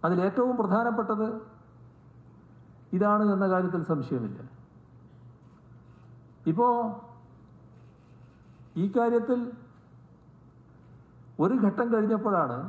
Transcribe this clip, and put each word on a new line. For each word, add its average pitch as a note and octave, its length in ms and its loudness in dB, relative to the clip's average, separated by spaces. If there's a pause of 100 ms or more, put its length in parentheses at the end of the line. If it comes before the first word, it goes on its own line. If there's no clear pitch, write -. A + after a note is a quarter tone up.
അതിലേറ്റവും F#3+ 560 2
പ്രധാനപ്പെട്ടത് A3 680 0 (1700)
ഇതാണ് G#3 280 4 (100)
എന്ന F#3+ 180 0
കാര്യത്തിൽ F3+ 380 0
സംശയമില്ല. B2+ 500 -4 (2000)
ഇപ്പോ G#3+ 160 2 (2250)
ഈ G3 40 0 (100)
കാര്യത്തിൽ A#3+ 440 0 (2000)
ഒരു C4 100 2 (100)
ഘട്ടം A3 280 0
കഴിഞ്ഞപ്പോഴാണ് G#3 680 0 (100)